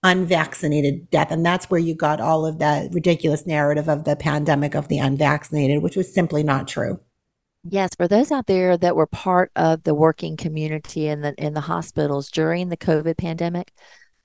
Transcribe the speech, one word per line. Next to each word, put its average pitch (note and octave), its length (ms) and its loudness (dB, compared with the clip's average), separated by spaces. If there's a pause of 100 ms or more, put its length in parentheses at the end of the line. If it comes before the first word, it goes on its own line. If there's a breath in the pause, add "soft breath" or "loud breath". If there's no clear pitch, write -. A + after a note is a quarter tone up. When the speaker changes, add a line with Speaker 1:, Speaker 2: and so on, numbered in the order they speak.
Speaker 1:
unvaccinated D#3+ 1080 0
death. D3+ 220 2
And E3 140 0
that's F3+ 240 0
where F3 100 2
you E3 160 0
got D#3 240 0
all D#3+ 260 2
of D#3+ 140 -4
that D3+ 340 0
ridiculous E3 540 0
narrative D3+ 400 2
of D#3 160 0
the D3 140 0
pandemic D3 580 0
of D3 140 -2
the C#3 100 0
unvaccinated, C#3+ 840 0
which E3+ 140 -2
was F#3 180 -2
simply D#3 300 0
not C#3 240 0
true. - 320 -6 (640)
Speaker 2:
Yes, F#3 320 -2
for F3 120 0
those A3 240 4
out C4+ 160 -2
there F#3 280 4
that E3+ 200 2
were D#3+ 120 4
part F#3 480 0
of D#3+ 280 0
the D#3 100 2
working D#3+ 420 2
community D#3 720 -4
in D3+ 140 -4
the, D3 160 -4
in D3+ 160 -4
the D3+ 80 -4
hospitals D3+ 680 -4
during E3+ 400 -2
the E3+ 80 -6
covid D#3+ 400 0
pandemic, E3+ 540 -4 (540 soft breath)